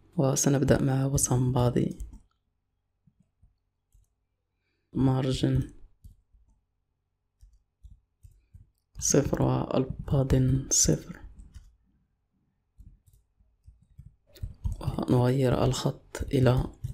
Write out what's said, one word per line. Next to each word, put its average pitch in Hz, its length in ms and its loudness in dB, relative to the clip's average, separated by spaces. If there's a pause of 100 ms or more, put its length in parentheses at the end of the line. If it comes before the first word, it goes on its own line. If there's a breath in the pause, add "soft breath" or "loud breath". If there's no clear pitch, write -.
(160)
وسنبدأ 139 680 2
مع 135 240 0
وسم 131 460 0
بادي 123 460 0 (3000)
margin 131 640 0 (3500)
صفر - 420 2
والبادن 131 1300 0
صفر، - 500 -2 (3500)
ونغير 127 840 2
الخط - 580 -2
إلى 127 420 2 (300)